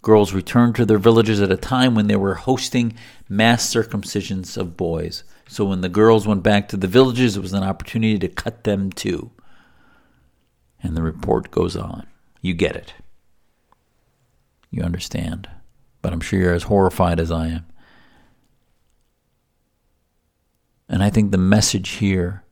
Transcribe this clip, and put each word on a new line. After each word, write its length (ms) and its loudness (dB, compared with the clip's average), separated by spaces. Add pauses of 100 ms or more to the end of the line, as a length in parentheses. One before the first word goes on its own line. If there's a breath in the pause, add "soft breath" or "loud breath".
girls 300 6
returned 420 2
to 100 2
their 140 4
villages 420 4
at 100 2
a 60 2
time 380 0
when 120 2
they 80 2
were 200 0
hosting 600 -2 (320 loud breath)
mass 460 2
circumcisions 840 -4
of 220 -8
boys. 460 -4 (240 soft breath)
So 180 -4
when 160 -2
the 80 -4
girls 380 6
went 160 0
back 260 2
to 80 -6
the 100 -2
villages, 480 4
it 60 -6
was 120 -8
an 100 0
opportunity 560 -2
to 80 -2
cut 380 -10
them 260 -2
too. 400 -6 (1500 soft breath)
And 120 -6
the 60 -2
report 480 -2
goes 260 -2
on. 300 -10 (340)
You 140 -4
get 220 0
it. 180 -16 (1800)
You 140 -6
understand. 680 -8 (520)
But 120 -4
I'm 80 -6
sure 180 -2
you're 140 2
as 100 -2
horrified 560 2
as 120 -2
I 160 -2
am. 180 -8 (3250 soft breath)
And 160 0
I 60 4
think 220 2
the 60 2
message 520 2
here 640 -2